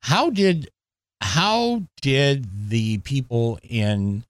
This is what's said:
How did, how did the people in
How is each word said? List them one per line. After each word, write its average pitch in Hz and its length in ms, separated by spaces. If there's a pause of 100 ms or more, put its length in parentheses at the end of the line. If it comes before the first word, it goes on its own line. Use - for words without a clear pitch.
How 240 280
did, 190 400 (500)
how 214 640 (180)
did 135 680
the 110 300
people 117 640
in 104 640